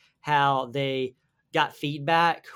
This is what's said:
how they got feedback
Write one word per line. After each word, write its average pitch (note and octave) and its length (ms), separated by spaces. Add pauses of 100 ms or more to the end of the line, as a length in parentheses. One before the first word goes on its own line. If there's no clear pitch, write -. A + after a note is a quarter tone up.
(200)
how C#3 460
they C3 480 (400)
got D#3 220
feedback D3+ 800